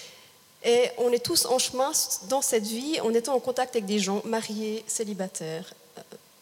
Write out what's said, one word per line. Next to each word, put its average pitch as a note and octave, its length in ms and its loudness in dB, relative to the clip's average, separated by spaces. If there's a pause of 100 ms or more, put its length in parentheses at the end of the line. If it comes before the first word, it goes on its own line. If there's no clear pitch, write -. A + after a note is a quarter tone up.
(640)
Et A#3+ 340 6
on B3 140 4
est A#3+ 120 2
tous - 220 2
en B3+ 120 2
chemin B3+ 340 0 (360)
dans C4 140 2
cette A3+ 240 0
vie, B3+ 340 -2
en A3+ 140 0
étant A#3 200 2
en B3 60 4
contact B3+ 360 -2
avec A3 100 0
des G#3 140 2
gens G3 260 0
mariés, A3 640 -4
célibataires, F#3 840 -6 (240)
euh, - 40 -18 (400)